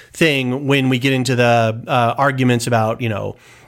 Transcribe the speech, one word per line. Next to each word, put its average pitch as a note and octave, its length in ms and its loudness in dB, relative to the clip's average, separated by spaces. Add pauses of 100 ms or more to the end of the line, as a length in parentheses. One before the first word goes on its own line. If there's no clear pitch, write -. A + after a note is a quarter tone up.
(120)
thing C#3 540 0
when C3+ 220 2
we C3 100 2
get C3+ 140 0
into B2+ 240 0
the, A#2 500 2
uh, A#2+ 300 0
arguments C3 500 0
about, A#2 340 -2
you A#2+ 80 -4
know, G2+ 280 -6 (320)